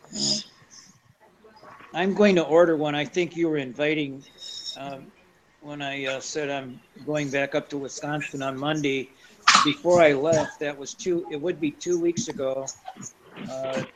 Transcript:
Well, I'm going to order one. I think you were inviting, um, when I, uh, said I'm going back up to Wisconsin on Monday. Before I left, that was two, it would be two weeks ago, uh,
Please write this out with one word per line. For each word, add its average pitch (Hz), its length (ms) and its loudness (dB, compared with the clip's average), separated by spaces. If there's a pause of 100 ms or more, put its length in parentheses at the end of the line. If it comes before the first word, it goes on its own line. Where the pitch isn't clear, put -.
(120)
Well, 208 280 -2 (1500)
I'm 185 200 0
going 202 220 8
to 160 80 4
order 165 320 8
one. 147 180 0
I 147 100 0
think 170 320 -2
you 165 120 2
were 156 100 2
inviting, 139 640 -2 (560)
um, 139 320 -12 (500)
when 147 220 -10
I, 139 240 -4
uh, 135 140 -2
said 147 300 -4
I'm 135 300 -6 (240)
going 147 260 -2
back 139 240 -2
up 147 160 -2
to 147 80 -6
Wisconsin 143 640 -6
on 135 160 -4
Monday. 143 520 -2 (540)
Before 170 360 4
I 151 120 8
left, 151 480 0
that 147 160 -4
was 139 180 -12
two, 170 360 -4
it 151 100 -6
would 160 200 -4
be 156 100 0
two 175 280 -4
weeks 170 300 0
ago, 135 380 -4 (840)
uh, 131 320 -6 (140)